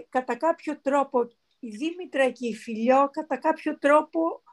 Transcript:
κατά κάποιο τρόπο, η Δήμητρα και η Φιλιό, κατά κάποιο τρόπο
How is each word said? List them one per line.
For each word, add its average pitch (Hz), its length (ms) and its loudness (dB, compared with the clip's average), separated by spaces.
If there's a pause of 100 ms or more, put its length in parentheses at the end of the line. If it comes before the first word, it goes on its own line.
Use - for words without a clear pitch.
κατά 254 260 -2
κάποιο 320 460 -2
τρόπο, 269 460 0 (320)
η 240 100 -14
Δήμητρα 269 600 -2
και 254 180 -6
η 220 80 -4
Φιλιό, 240 540 2
κατά 311 280 -6
κάποιο 311 400 -2
τρόπο 311 640 2 (120)